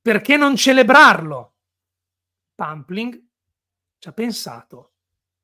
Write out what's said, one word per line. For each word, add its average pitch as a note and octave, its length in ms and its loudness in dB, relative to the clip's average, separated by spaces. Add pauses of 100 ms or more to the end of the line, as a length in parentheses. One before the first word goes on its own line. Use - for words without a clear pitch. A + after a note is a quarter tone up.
Perché A3+ 380 -2
non C#4 180 0
celebrarlo? A#3+ 960 2 (1000)
Pampling F3+ 680 -12 (760)
ci - 100 -20
ha D3+ 40 -20
pensato C3+ 800 -12 (520)